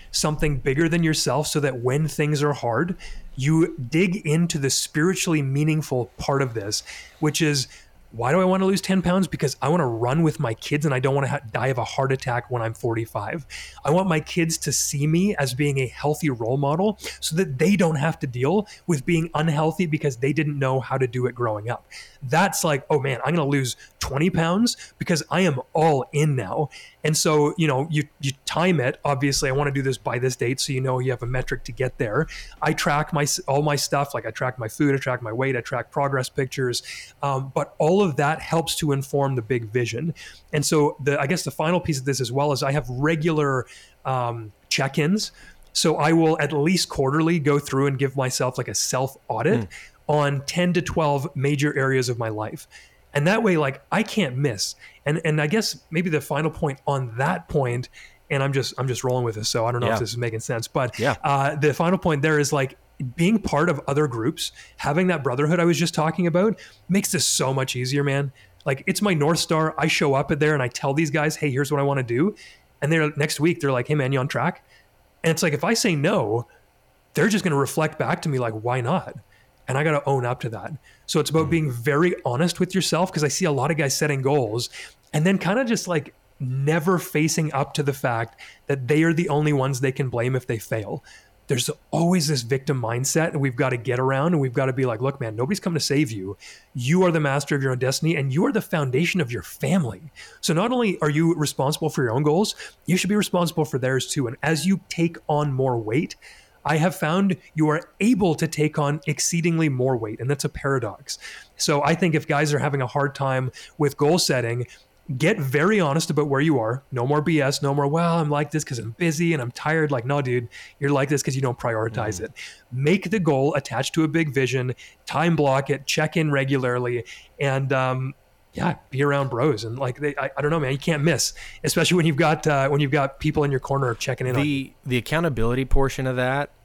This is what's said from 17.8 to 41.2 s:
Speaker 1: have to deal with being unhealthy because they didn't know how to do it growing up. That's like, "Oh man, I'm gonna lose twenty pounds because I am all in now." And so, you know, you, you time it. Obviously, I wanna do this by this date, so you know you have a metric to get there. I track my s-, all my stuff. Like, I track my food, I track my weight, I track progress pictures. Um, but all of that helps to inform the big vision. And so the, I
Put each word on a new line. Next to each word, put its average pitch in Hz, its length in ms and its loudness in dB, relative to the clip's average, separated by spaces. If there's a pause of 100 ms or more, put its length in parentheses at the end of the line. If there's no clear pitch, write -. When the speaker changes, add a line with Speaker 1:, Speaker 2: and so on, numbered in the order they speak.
Speaker 1:
have 151 220 0
to 151 80 -4
deal 135 400 0 (200)
with 147 180 0
being 170 300 0
unhealthy 156 500 0
because 147 320 -2
they 135 140 0
didn't 147 260 -2
know 131 220 0
how 131 180 -4
to 131 100 0
do 123 180 -2
it 120 100 -4
growing 113 340 -4
up. - 180 -8 (360)
That's 156 400 2
like, 147 260 0
"Oh 151 120 2
man, 131 240 -2
I'm 156 100 0
gonna 143 140 0
lose 135 260 0 (240)
twenty 147 300 0
pounds 180 480 2 (200)
because 160 320 -2
I 170 120 0
am 147 180 2 (140)
all 151 400 2
in 147 240 2
now." 123 320 -4 (340)
And 151 140 0
so, 151 400 2
you 160 100 2
know, 139 240 0
you, 147 120 0 (180)
you 139 100 -2 (140)
time 165 340 2
it. 127 240 -2
Obviously, 139 460 0
I - 20 0
wanna 143 200 0
do 135 100 -2
this 131 160 -2
by 123 220 -2
this 127 180 -2
date, 135 240 -2
so - 100 -4
you 131 80 -2
know 131 200 0
you 127 120 -2
have 120 100 -4
a 120 60 -6
metric 123 380 -4
to 131 80 -12
get 127 240 -4
there. 127 300 0 (340)
I 151 100 2
track 156 400 0
my 147 120 0
s-, - 160 -2
all 143 220 0
my 147 140 2
stuff. 143 380 -2
Like, 117 120 -4
I 113 60 -8
track 127 260 -4
my 113 120 -6
food, 143 260 2
I 135 40 0
track 127 220 -4
my 110 120 -8
weight, 127 240 -2
I 117 40 -4
track 117 300 -6
progress 139 380 -2
pictures. 131 520 -4 (400)
Um, 135 320 -2
but - 240 -4
all 175 280 4
of 147 120 0
that 151 240 0
helps 160 360 -2
to 151 140 0
inform 139 440 0
the 123 60 -2
big 117 300 -2
vision. 123 420 -2 (400)
And 147 120 2
so 147 380 4
the, 143 160 2
I 139 80 0